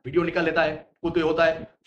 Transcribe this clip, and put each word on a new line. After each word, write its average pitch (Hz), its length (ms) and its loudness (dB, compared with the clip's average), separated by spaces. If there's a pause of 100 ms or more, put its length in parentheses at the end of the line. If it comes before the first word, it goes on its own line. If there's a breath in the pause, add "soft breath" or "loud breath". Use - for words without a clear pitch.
video 156 180 0
निकाल 170 220 -2
लेता 165 180 2
है, 156 280 -4 (120)
कोई 170 80 -2
कोई 165 120 0
होता 165 220 2
है 160 300 -2 (120)